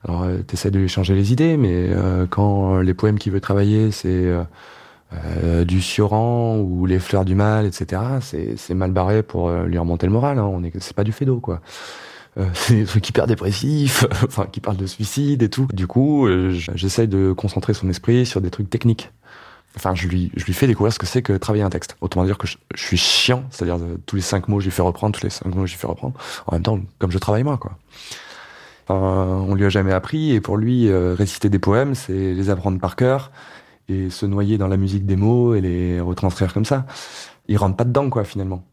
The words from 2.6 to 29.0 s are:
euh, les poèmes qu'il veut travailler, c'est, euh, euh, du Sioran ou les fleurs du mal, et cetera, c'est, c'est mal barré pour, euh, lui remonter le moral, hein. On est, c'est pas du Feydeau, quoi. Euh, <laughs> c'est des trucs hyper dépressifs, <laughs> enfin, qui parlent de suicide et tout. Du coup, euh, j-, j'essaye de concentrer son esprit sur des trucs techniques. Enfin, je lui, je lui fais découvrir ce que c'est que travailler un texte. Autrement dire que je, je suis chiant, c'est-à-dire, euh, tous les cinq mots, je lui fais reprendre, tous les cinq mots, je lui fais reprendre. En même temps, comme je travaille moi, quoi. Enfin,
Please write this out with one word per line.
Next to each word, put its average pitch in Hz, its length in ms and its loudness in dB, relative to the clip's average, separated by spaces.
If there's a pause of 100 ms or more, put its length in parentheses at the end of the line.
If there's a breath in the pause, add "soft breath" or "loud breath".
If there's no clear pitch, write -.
euh, 92 40 4
les 92 120 2
poèmes 104 260 2
qu'il 101 120 -4
veut 98 100 0
travailler, 104 500 2
c'est, - 160 -6
euh, 90 360 2 (720 loud breath)
euh, 82 500 0
du 90 180 2
Sioran 113 760 2
ou 92 300 0
les 92 120 4
fleurs 95 260 2
du 92 100 2
mal, 107 300 4
et 95 60 0
cetera, 117 500 -4
c'est, 57 360 -6
c'est - 160 -8
mal 92 180 0
barré 92 300 2
pour, 87 280 -2
euh, 85 160 -2
lui 87 120 -2
remonter 85 300 0
le 95 60 2
moral, 135 260 2
hein. 104 60 2
On 92 180 -4
est, 85 160 -6
c'est - 160 -12
pas 101 80 0
du 107 80 0
Feydeau, 131 280 -2
quoi. 85 220 -6 (760 loud breath)
Euh, 95 120 0
<laughs> 87 40 -4
c'est - 220 2
des 107 100 4
trucs 98 240 0
hyper - 180 0
dépressifs, 131 800 0 (100)
<laughs> 98 80 2
enfin, 104 280 -2
qui - 80 -10
parlent 101 180 -4
de 95 100 -4
suicide 131 560 -2
et 107 60 2
tout. 131 220 -2
Du 92 140 -2
coup, 139 400 2
euh, 92 260 2
j-, 87 220 -4
j'essaye 95 340 0
de 98 260 2
concentrer 98 400 -2
son 95 160 -2
esprit 120 360 2
sur 98 160 -4
des 92 80 -2
trucs 101 200 -6
techniques. 113 420 0 (640 loud breath)
Enfin, 95 180 -2
je 87 140 -2
lui, 90 280 0
je - 100 -6
lui 98 80 -2
fais 139 120 2
découvrir 110 280 2
ce - 60 -8
que - 60 -6
c'est 123 160 0
que 101 120 -2
travailler 104 300 0
un 98 60 0
texte. - 320 -6
Autrement 90 240 0
dire 95 120 0
que - 100 -8
je, - 100 -10 (160)
je - 80 -12
suis - 160 -2
chiant, - 540 2
c'est-à-dire, 87 240 -4
euh, 85 300 -6
tous - 100 -6
les 98 60 0
cinq 90 260 -2
mots, 104 140 2
je 95 40 -4
lui 95 60 -2
fais - 100 -2
reprendre, 92 340 0
tous - 80 -6
les 101 60 -2
cinq - 240 -6
mots, 92 140 -2
je 87 60 -6
lui 90 60 -14
fais - 80 -6
reprendre. - 280 -8 (320 loud breath)
En - 60 -2
même 82 100 0
temps, 104 160 0 (180)
comme 92 140 -2
je 92 80 0
travaille 107 240 2
moi, 143 140 0
quoi. 92 200 -10 (1120 loud breath)
Enfin, 95 600 0